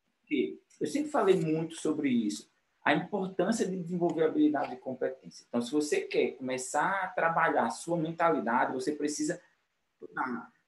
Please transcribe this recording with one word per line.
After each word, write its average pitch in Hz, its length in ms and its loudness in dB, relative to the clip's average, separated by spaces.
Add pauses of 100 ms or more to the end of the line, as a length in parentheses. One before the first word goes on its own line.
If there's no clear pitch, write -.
(200)
Porque - 380 0 (220)
eu - 80 -2
sempre 294 220 -2
falei 196 260 4
muito 160 400 0
sobre 151 340 0
isso, 110 400 0 (360)
a 143 80 4
importância 185 720 0
de 185 100 -4
desenvolver 170 480 0
habilidade 143 500 2
e 127 40 -12
competência. - 680 -8
Então, 120 140 -2
se 117 100 -4
você 151 300 2
quer 135 300 0
começar 151 720 -2
a 185 40 -2
trabalhar 165 580 2
a 113 40 0
sua - 280 -4
mentalidade, 139 760 0
você 131 200 -2
precisa 147 480 -4 (520)
estudar, - 580 -8 (160)